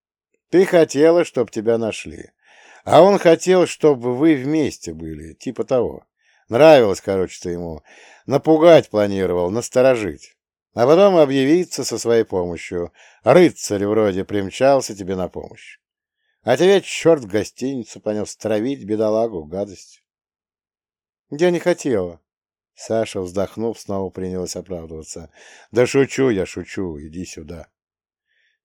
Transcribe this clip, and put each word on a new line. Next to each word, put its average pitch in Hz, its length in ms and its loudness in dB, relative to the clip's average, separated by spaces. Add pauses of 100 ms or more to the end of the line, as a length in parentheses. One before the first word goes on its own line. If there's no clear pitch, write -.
(500)
Ты 185 160 4
хотела, 165 580 4
чтоб 123 280 -4
тебя 113 260 -2
нашли. 101 540 -10 (520)
А 135 200 6
он 196 160 4
хотел, 175 480 4
чтобы 123 480 0
вы 156 200 4
вместе 131 580 -4
были, 80 400 -14
типа 117 320 -10
того. 104 420 -4 (420)
Нравилось, 123 520 6
короче, 95 400 -4
ты 90 100 -8
ему. 85 300 -10 (440)
Напугать 151 640 4
планировал, 95 600 0
насторожить. 117 840 -2 (380)
А 113 120 0
потом 185 300 4
объявиться 147 680 2
со 117 140 -6
своей 113 260 0
помощью. 87 680 -8 (320)
Рыцарь 120 600 2
вроде 101 400 0
примчался 113 680 -2
тебе 95 200 -8
на 92 140 -6
помощь. - 500 -18 (640)
А 123 140 0
тебя 185 240 4
чёрт 156 420 0
в 107 40 -14
гостиницу 113 720 -8
понёс 104 360 -6
травить 113 480 -4
бедолагу, 107 640 -2
гадость». 92 580 -12 (1300)
«Я 156 180 0
не 175 100 0
хотела». 107 640 -4 (540)
Саша, 110 460 -6
вздохнув, 95 580 -6
снова 95 300 -8
принялась 92 460 -10
оправдываться. 82 760 -14 (400)
«Да 120 160 2
шучу 135 420 0
я, 92 160 -2
шучу, 87 540 -10
иди 80 260 -14
сюда». 80 420 -18 (960)